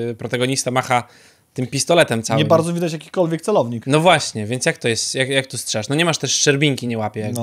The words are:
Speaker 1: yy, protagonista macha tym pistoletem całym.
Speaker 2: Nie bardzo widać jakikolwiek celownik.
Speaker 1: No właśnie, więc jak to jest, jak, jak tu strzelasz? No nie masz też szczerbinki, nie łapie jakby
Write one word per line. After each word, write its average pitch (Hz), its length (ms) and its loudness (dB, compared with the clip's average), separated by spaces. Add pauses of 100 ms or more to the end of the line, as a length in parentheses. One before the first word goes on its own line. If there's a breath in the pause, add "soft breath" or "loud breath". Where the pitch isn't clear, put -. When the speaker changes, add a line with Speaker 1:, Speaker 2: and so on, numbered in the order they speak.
Speaker 1:
yy, 117 100 -6
protagonista 123 540 -2
macha 123 320 0 (500 soft breath)
tym 127 140 -4
pistoletem 135 560 2
całym. 113 200 0
Speaker 2:
Nie - 20 2
bardzo 165 280 4
widać 170 200 -2
jakikolwiek 165 480 -2
celownik. 120 460 0
Speaker 1:
No 147 120 4
właśnie, 156 460 2
więc 123 200 -4
jak 165 120 0
to 127 100 -4
jest, - 280 -2
jak, 131 140 0
jak 135 180 0
tu 123 100 -10
strzelasz? - 320 -6
No 139 60 0
nie 170 100 2
masz 160 120 2
też 131 180 -4
szczerbinki, 139 520 2
nie 113 100 -2
łapie 107 220 -4
jakby 117 240 -4